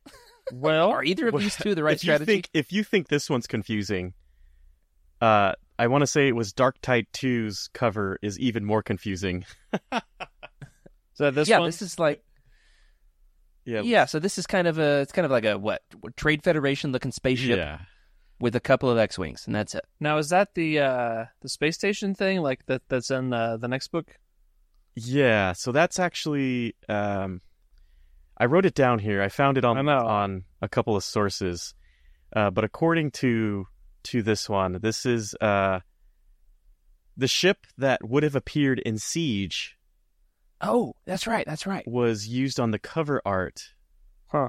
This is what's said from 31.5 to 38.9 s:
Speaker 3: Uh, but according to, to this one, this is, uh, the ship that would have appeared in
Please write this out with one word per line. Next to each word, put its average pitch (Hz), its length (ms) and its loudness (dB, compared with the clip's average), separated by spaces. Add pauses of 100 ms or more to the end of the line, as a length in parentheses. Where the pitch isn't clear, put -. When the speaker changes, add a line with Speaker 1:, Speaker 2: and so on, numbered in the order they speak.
Speaker 3:
Uh, 104 160 2
but 104 140 0
according 165 480 0
to, 110 560 0 (340)
to - 220 -2
this 107 240 0
one, 95 340 0
this 110 240 -2
is, 117 340 -2
uh, 98 380 2 (1400)
the 123 120 0
ship - 400 0 (100)
that 131 260 2
would 135 200 2
have 143 100 0
appeared 135 460 0
in 110 180 -4